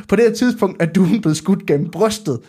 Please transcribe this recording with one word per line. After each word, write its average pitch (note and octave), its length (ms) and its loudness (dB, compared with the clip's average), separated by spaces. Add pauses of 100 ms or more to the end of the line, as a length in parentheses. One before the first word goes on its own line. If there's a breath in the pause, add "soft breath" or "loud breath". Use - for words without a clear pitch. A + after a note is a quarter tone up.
På G3 80 0
det A3 120 4
her A3 60 2
tidspunkt A3 480 -2
er E3+ 40 2
duen F#3 360 2
blevet D#3 160 0
skudt G3 280 -2
gennem E3 260 0
brystet, E3+ 580 -2